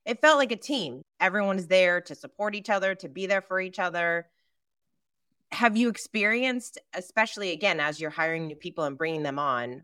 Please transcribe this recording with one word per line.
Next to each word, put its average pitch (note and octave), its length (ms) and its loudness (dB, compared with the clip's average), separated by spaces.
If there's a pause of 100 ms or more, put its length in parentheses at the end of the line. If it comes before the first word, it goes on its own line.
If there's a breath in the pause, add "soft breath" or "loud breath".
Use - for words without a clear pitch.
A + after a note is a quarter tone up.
It A#3 160 -4
felt D4+ 160 8
like C4 140 2
a A3+ 60 -2
team. D#3 440 -4 (180)
Everyone's F#3+ 480 2
there F3+ 340 6
to D#3 140 -12
support G#3 400 -6
each G#3 140 -6
other, F#3+ 260 0
to F#3 140 -12
be F3+ 160 -6
there F#3+ 160 2
for F#3 180 -2
each F#3 200 -6
other. E3+ 480 -2 (1200)
Have A#3 260 2
you A#3+ 120 4
experienced, A#3 920 -2 (140)
especially, G3+ 580 -2
again, E3 280 0
as D3+ 220 -2
you're D#3 80 -4
hiring E3 380 -2
new D3+ 80 -10
people E3 280 -6
and C#3 140 -2
bringing D#3+ 260 -2
them C#3 160 -4
on, B2+ 440 -2